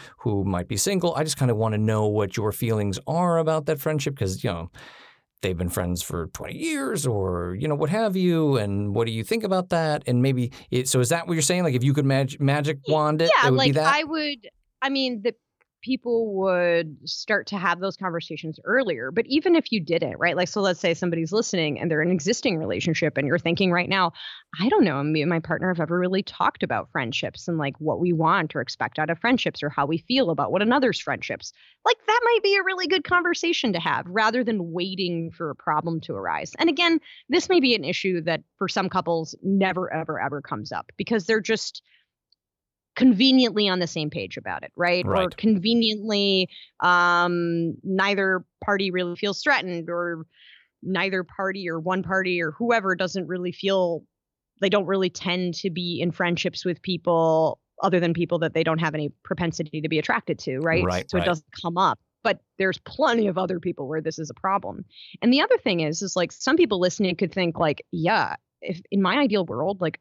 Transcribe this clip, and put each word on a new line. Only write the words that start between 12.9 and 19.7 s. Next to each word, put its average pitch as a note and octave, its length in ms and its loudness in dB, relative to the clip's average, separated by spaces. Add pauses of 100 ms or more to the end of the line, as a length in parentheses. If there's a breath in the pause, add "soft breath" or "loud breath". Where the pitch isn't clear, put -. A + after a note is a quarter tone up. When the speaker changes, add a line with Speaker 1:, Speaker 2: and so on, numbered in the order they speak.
Speaker 1:
wand D3+ 280 2
it, E3+ 80 6 (120)
Speaker 2:
yeah, - 60 6
Speaker 1:
it C3+ 40 4
would C3 120 6
be - 60 6
Speaker 2:
like, C#3 60 4
Speaker 1:
that? D#3 200 4
Speaker 2:
I D#4 80 2
would, D4 440 -4 (340)
I C4+ 80 0
mean, C4 340 -2
the A3+ 120 -2 (460)
people A#3 540 -2
would F3 600 2 (140)
start - 380 -2
to G3+ 100 -6
have F3 220 0
those F#3+ 180 -4
conversations E3 680 -6
earlier. F3+ 440 0
But E3+ 160 -2
even D#4+ 300 2
if - 160 0